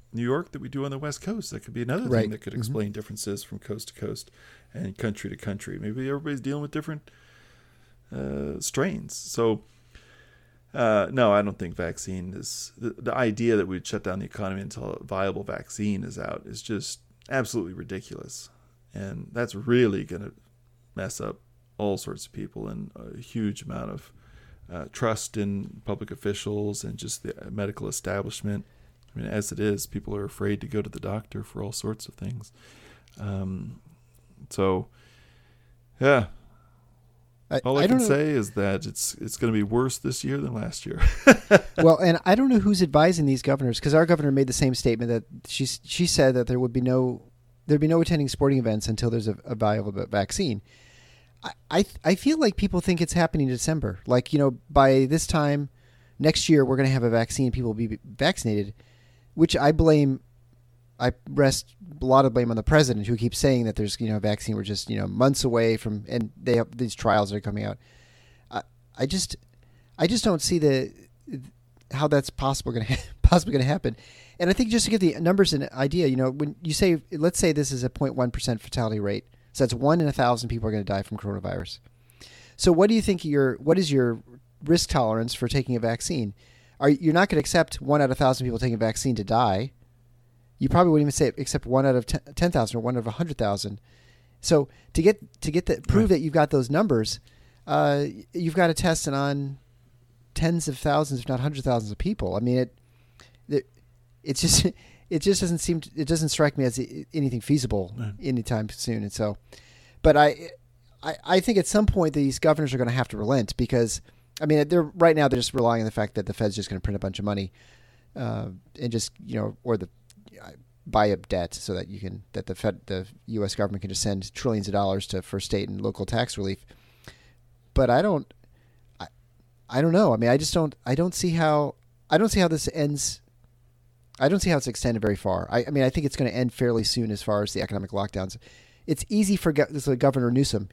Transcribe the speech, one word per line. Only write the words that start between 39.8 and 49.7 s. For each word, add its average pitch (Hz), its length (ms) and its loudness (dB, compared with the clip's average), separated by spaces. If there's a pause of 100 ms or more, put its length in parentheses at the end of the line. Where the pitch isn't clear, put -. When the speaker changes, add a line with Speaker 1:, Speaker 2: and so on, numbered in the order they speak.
Speaker 1:
this 131 240 -6
year 139 160 -4
than 139 160 -6
last - 320 -8
year. - 140 -8 (260)
<laughs> 226 140 10 (380)
Speaker 2:
Well, 160 180 8
and 170 300 4
I 185 80 8
don't 262 160 4
know 233 80 6
who's 196 240 2
advising 156 420 4
these 135 160 2
governors, 135 400 0
'cause 143 140 2
our 160 100 6
governor 151 260 2
made 139 160 4
the 127 60 -4
same 131 220 2
statement 117 340 0
that 117 160 -2 (240)
she, - 160 -4
she - 420 -4
said 135 280 4
that 123 120 0
there 127 140 -2
would 123 140 -2
be 127 80 0
no, 127 400 0 (440)
there'd 147 140 4
be 156 80 2
no 165 140 4
attending 151 260 0
sporting 139 300 2
events 110 280 -2
until 117 220 -2
there's 113 180 -2
a, 104 100 -2 (100)
a - 80 -6
viable 107 360 -2